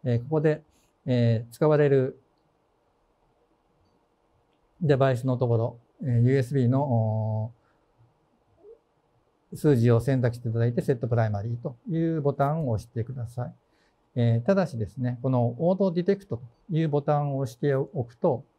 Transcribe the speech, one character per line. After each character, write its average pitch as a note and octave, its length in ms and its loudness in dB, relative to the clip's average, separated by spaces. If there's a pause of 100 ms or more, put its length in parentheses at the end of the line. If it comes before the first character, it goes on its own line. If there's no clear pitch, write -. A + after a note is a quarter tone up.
え B2 120 -2
ー、 A#2 80 0
こ - 60 -14
こ D#3 120 0
で、 D3+ 200 0 (440)
え A#2 440 2
ー、 - 40 -20
使 - 120 -2
わ D3+ 120 4
れ D3 100 4
る C3+ 320 2 (2500)
デ C#3+ 160 4
バ C3+ 140 4
イ B2 60 0
ス A#2+ 80 -8
の B2+ 120 0
と B2 100 0
こ A#2 100 2
ろ、 A2+ 200 -2 (260)
え - 20 -8
ー、 A#2+ 140 2
ユ B2 160 4
ー - 20 4
エ C3 60 2
ス B2 100 -6
ビ C3 120 2
ー - 20 4
の、 C3 160 2
お A2 720 -2
ー、 - 40 -20 (2000)
数 D3 220 2
字 A#2 120 4
を A#2 120 4
選 C3 200 0
択 A#2+ 140 0
し - 60 -16
て A#2 80 -6
い - 20 -4
た A2+ 80 -2
だ A#2 80 2
い A#2+ 60 -2
て、 F3+ 80 -2
セ D3 120 0
ッ B2 60 -2
ト C3 80 -6
プ A#2 80 0
ラ A2+ 120 2
イ - 20 -2
マ G2+ 120 -4
リ A#2+ 100 -6
ー A#2+ 40 -4
と A#2+ 220 -10 (120)
い E3 80 -2 (200)
う D3+ 40 -4
ボ C#3 120 0
タ C#3 140 0
ン D#3 200 -2
を A#2+ 40 -2
押 G#2 120 -2
し - 40 -20
て A2+ 180 -6
く B2+ 80 -14
だ A#2+ 160 -10
さ B2 180 -8
い。 - 60 -14 (600)
え A#2 280 2
ー、 - 20 -6
た G3 80 4
だ F#3+ 140 2
し A#2+ 100 -10
で A2 100 -4
す - 100 -14
ね、 B2 240 -4
こ C3 80 -2
の B2 300 0
オ F3 140 2
ー F#3 40 -2
ト F#3+ 140 2
デ F3 100 -2
ィ F3 40 -4
テ G3 120 2
ク - 80 -18
ト A#2 120 -8
と A#2+ 60 -14 (260)
い D#3+ 140 0
う D#3+ 60 0
ボ C#3+ 120 0
タ D3 140 0
ン C#3+ 200 -2
を - 20 -2
押 C3+ 140 -4
し - 40 -18
て C#3+ 180 0
お C3+ 120 0 (180)
く - 140 -12
と D#3+ 260 0 (160)